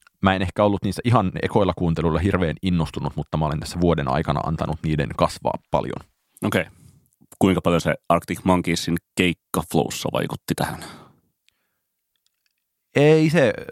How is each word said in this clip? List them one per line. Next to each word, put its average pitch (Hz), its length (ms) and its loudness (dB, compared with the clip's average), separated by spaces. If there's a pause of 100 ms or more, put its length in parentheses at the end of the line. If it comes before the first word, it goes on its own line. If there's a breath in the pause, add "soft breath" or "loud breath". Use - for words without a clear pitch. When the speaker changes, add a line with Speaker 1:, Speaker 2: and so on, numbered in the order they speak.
(220)
Speaker 1:
mä 95 140 4
en 95 60 -2
ehkä 95 220 0
ollut 101 200 0
niissä 98 220 -6
ihan 113 260 2 (120)
ekoilla 92 340 0
kuunteluilla 82 420 0
hirveän 90 420 0
innostunut, 78 540 -2
mutta 73 220 -6
mä 78 80 0
olen 76 140 -4
tässä - 220 -6
vuoden 78 260 2
aikana 73 380 -2
antanut - 380 -4
niiden 76 340 -2
kasvaa - 360 0 (180)
paljon. - 380 -4 (360)
Speaker 2:
Okei. 101 200 0 (760 soft breath)
Kuinka 92 220 4
paljon 85 200 2
se 76 120 0 (160)
Arctic 85 340 0
Monkeysin 85 540 0 (180)
keikkaflowssa - 1000 -2
vaikutti - 420 -4
tähän? - 240 -4 (2250 loud breath)
Speaker 1:
Ei 156 340 6
se, 143 240 4 (180)